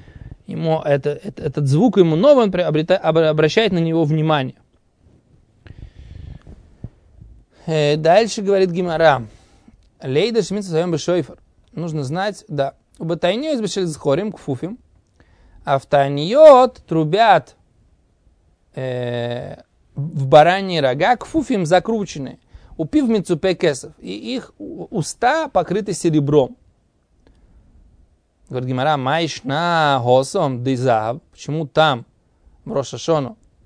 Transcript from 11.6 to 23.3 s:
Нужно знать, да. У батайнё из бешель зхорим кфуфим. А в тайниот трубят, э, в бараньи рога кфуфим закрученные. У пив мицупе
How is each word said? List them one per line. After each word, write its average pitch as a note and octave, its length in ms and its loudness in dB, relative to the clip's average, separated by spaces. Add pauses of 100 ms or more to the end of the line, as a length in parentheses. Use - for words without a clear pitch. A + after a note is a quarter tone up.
Нужно D#3 320 -8
знать, F#3 440 -6
да. C#3 260 -4 (240)
У - 60 -10
батайнё G3 500 -2
из A#3+ 60 -2
бешель G3 260 -4
зхорим D#3 440 -4
кфуфим. F#3+ 480 -10 (880)
А C#3 140 0
в - 80 -16
тайниот A#3 1000 6
трубят, E3 680 2 (1200)
э, B2 800 -6 (380)
в C#3+ 320 -6
бараньи E3+ 520 4
рога D3 380 0
кфуфим A3+ 500 -4
закрученные. F3 720 -2 (380)
У D#3 100 -4
пив C#4+ 220 0
мицупе F#3+ 460 -2